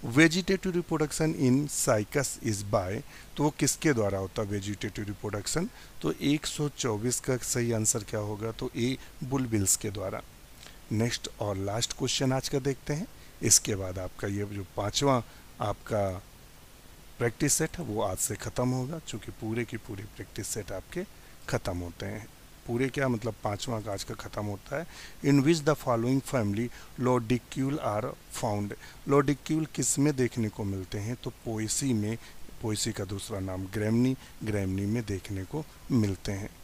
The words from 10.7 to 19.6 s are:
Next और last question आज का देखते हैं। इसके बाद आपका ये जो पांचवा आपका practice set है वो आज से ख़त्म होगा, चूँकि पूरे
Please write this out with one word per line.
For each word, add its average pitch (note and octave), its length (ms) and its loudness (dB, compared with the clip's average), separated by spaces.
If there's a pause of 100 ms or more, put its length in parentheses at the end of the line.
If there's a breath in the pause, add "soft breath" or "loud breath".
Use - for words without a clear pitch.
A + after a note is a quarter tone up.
Next A2+ 360 0 (120)
और G#2 160 -2
last G2 360 -2
question C3 400 0
आज C3 160 0
का C#3+ 100 0
देखते C3+ 340 -2
हैं। E3 140 -4 (360 loud breath)
इसके - 320 6
बाद F#2+ 240 -4
आपका F#2 300 -4
ये G2+ 160 0
जो G2+ 220 -8 (100)
पांचवा A#2+ 460 4 (380 loud breath)
आपका G2+ 640 0 (960)
practice B2+ 340 2
set - 260 0
है - 60 -6
वो G#2+ 180 0
आज F#2+ 160 0
से - 180 -2
ख़त्म B2 320 0
होगा, B2+ 300 -2
चूँकि - 320 -10
पूरे A2+ 340 -2